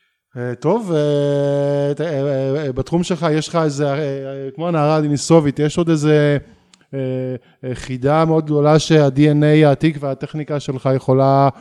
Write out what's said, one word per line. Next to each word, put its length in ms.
אה, 180
טוב, 360
אה, 1040
ת-, 60
אה, 60
אה, 440
אה, 60
בתחום 320
שלך 280
יש 160
לך 160
איזה, 240
אה, 100
אה, 40
כמו 120
הנערה 280
הדניסובית, 640
יש 180
עוד 120
איזה, 480
אה, 60
אה, 120
חידה 500
מאוד 200
גדולה 340
שה-D 380
N 260
A 240
העתיק 320
והטכניקה 600
שלך 360
יכולה 540